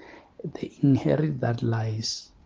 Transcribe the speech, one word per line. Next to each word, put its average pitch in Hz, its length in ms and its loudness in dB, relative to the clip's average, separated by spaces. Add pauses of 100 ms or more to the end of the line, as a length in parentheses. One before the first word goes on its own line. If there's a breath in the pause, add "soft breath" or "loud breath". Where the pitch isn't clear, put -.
(440 loud breath)
They - 380 -12
inherit 143 600 4
that 117 220 0
lies. 110 680 -4 (160)